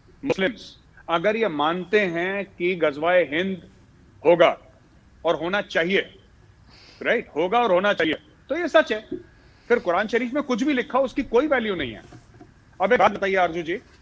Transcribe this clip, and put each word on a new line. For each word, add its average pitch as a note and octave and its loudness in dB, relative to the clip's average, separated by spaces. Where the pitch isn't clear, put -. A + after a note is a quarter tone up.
मुस्लिम्स, E3 -4
अगर E3+ 0
ये A3 -2
मानते E3+ 0
हैं F#3 -4
कि F3+ -4
गज़वाए D#3+ 2
हिंद E3+ -4
होगा D#3+ 6
और E3 2
होना F3+ -4
चाहिए, F#3 0
right, G3+ -2
होगा F#3 0
और A#3 2
होना G3 2
चाहिए, D#3+ 0
तो D4 -4
ये E4+ -4
सच D#4 2
है। G#3+ -6
फिर A#3+ 2
कुरान F3+ 0
शरीफ A#3 -2
में C#4+ -2
कुछ B3 -4
भी D4 0
लिखा, B3 -2
उसकी C4+ -2
कोई B3+ 0
value A3+ 0
नहीं C#3 -6
है। F#2 -16
अब G3 2
एक B3 4
बात G3+ 6
बताइए G3 -2
आरजू F3 0
जी, E3+ -6